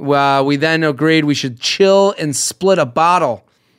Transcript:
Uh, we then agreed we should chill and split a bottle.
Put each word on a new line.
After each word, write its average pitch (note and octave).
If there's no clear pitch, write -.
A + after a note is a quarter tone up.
Uh, C#3
we C#3+
then D#3+
agreed D#3
we D3
should B2+
chill G3
and D3+
split F3+
a D3
bottle. D#3